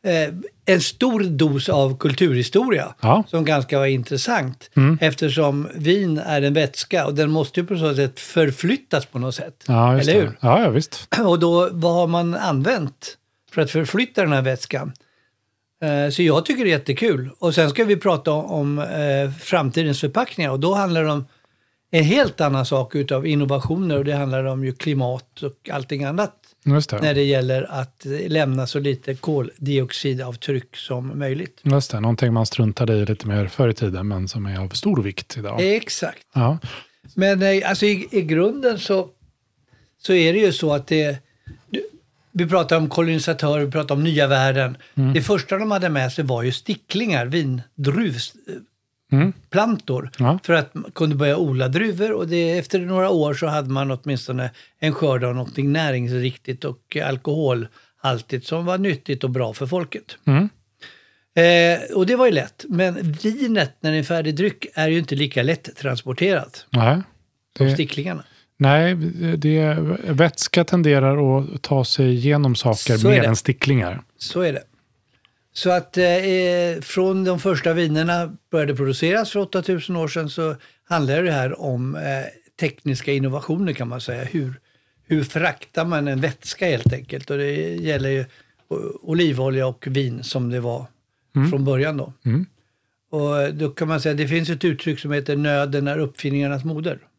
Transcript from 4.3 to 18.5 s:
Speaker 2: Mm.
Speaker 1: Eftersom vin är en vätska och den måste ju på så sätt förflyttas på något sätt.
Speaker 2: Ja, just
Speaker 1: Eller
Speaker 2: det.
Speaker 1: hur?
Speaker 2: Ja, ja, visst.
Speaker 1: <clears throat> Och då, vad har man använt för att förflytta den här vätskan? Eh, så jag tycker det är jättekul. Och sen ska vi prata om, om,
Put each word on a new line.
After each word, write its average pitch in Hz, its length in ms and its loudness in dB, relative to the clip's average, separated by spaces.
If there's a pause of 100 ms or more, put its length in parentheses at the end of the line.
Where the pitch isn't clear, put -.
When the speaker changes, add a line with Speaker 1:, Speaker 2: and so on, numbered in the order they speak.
Speaker 2:
Mm. 143 260 6
Speaker 1:
Eftersom 147 760 0
vin 165 420 2
är 151 240 -2
en 143 120 2
vätska 151 520 0
och 147 100 -2
den 156 160 2
måste 156 280 0
ju 175 60 -2
på 185 120 -4
så 156 180 0
sätt 135 240 -2
förflyttas 160 840 0
på - 140 -8
något 127 160 -4
sätt. - 320 -14
Speaker 2:
Ja, 120 300 6
just 135 120 2
Speaker 1:
Eller 202 120 6
Speaker 2:
det. - 60 2
Speaker 1:
hur? 110 140 -10
Speaker 2:
Ja, 131 200 6
ja, 185 80 4
visst. - 380 -2 (100)
Speaker 1:
<clears throat> 226 80 2
Och 175 140 4
då, 175 320 4
vad 170 220 2
har 175 140 4
man 170 280 0
använt 170 800 -2 (340)
för 160 100 -2
att 143 100 0
förflytta 196 500 0
den 156 120 2
här 135 80 2
vätskan? 131 520 -4 (920)
Eh, 147 260 0
så 175 140 0
jag 160 220 4
tycker 254 180 0
det 196 60 2
är 156 80 4
jättekul. 139 520 0 (100)
Och 165 160 0
sen 156 140 6
ska 214 160 2
vi 202 120 4
prata 160 340 0
om, 151 140 -2
om, 147 340 -2